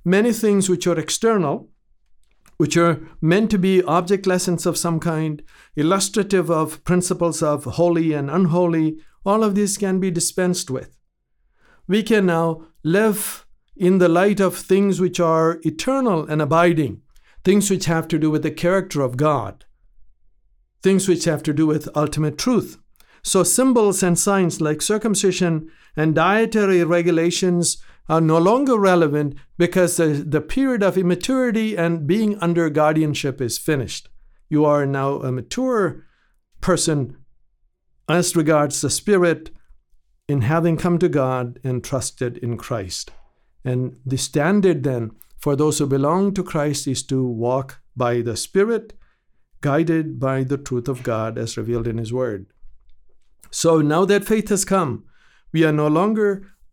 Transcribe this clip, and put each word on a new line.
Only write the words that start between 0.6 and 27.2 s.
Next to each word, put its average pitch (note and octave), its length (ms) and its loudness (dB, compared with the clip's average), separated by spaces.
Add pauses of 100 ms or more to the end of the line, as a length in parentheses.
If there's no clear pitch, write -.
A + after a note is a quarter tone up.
which F3 180 0
are E3 120 0
external, D#3+ 720 -2 (880)
which D#3 200 0
are E3+ 300 2 (140)
meant F#3 300 2
to G#3+ 80 2
be F#3 240 4
object F3+ 420 0
lessons F3+ 400 0
of E3+ 120 0
some E3 220 -2
kind, D#3+ 440 -4 (320)
illustrative F#3+ 720 0
of D#3 340 -2
principles F3 580 0
of D3 240 -2
holy E3 480 0
and C#3 160 -4
unholy, E3 680 0 (260)
all G#3+ 200 2
of G3+ 120 0
these G3+ 220 -2
can F#3+ 220 -2
be F#3 120 -2
dispensed F3+ 580 -2
with. - 280 -10 (880)
We G#3 160 2
can G#3+ 220 2
now E3 420 0 (160)
live G3+ 640 0 (300)
in F#3 240 2
the F3+ 100 6
light F#3+ 300 2
of F#3 160 2
things F#3+ 440 0
which F3+ 200 0
are E3 440 2
eternal G3 640 -2
and D#3 140 -2
abiding, D#3 600 2 (420)
things G3 260 2
which F#3+ 160 0
have D#3+ 220 0
to D#3+ 120 -2
do D#3 120 2
with D3+ 120 0
the D#3+ 80 -2
character F3+ 500 -2
of B2 160 -2
God, C3+ 480 -2 (1160)
things F#3+ 260 2
which F3 180 2
have D#3 180 -2
to D3+ 100 -2
do D#3 140 2
with D3+ 280 -2
ultimate D3+ 420 -2
truth. A3 420 -2 (440)
So F#3 200 2
symbols A3+ 600 2
and F3 140 2
signs F#3+ 440 0
like D3+ 200 -2
circumcision F#3 880 0 (240)
and D#3 180 2
dietary G3 720 2
regulations F3 920 0 (300)